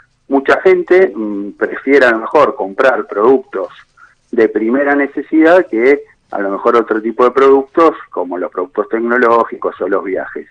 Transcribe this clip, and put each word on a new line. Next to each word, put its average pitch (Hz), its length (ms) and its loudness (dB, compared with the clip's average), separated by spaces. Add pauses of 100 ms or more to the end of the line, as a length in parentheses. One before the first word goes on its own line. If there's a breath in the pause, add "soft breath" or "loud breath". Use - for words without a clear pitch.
(280 loud breath)
mucha 135 340 0
gente, 185 520 2
mm, 101 380 -8
prefiere 131 540 0
a 120 60 4
lo 110 80 -4
mejor 113 360 0
comprar 107 500 -2
productos 104 600 0 (640 soft breath)
de 110 160 2
primera 131 480 -2
necesidad 156 720 2
que 135 360 0 (280 loud breath)
a 104 100 -6
lo 98 100 -6
mejor 107 260 0
otro 110 240 0
tipo 113 240 -2
de 123 60 2
productos, 139 640 2 (180)
como 87 260 -8
los 87 140 -6
productos 92 380 -6
tecnológicos 117 920 -2
o 90 80 -4
los 95 160 -2
viajes. 90 460 -8